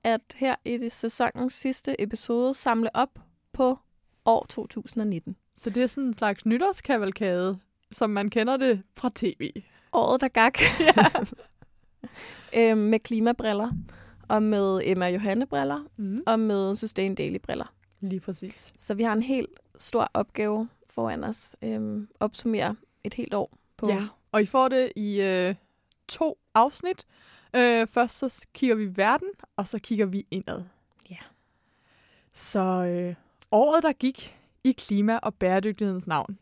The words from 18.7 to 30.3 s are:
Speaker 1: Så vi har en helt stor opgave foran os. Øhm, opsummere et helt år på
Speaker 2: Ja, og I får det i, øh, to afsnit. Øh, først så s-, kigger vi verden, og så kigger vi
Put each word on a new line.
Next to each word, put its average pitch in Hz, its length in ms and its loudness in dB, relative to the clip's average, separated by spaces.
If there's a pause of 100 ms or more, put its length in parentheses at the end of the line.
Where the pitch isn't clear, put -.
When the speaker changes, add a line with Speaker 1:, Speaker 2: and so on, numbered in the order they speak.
Speaker 1:
Så - 180 -4
vi 208 80 -2
har 226 100 2
en 220 100 2
helt 262 280 -2 (280)
stor - 360 0
opgave 214 540 -2 (220)
foran 233 340 -6
os. - 380 -8
Øhm, 214 460 -6 (120)
opsummere 220 560 -2 (280)
et 208 100 -8
helt - 200 -8
år - 160 -4 (260)
på 214 120 -2
Speaker 2:
Ja, 202 180 0 (260)
og 214 100 2
I 202 40 2
får 262 220 2
det 254 280 0
i, 208 240 -2
øh, 185 340 0 (540)
to - 300 -2 (160)
afsnit. - 520 2 (500)
Øh, 240 300 4
først 240 320 0
så 269 100 -4
s-, - 240 -10
kigger 240 240 2
vi 196 200 -4
verden, 247 320 2 (280)
og 196 100 -4
så 220 120 -8
kigger 208 280 0
vi 190 240 -6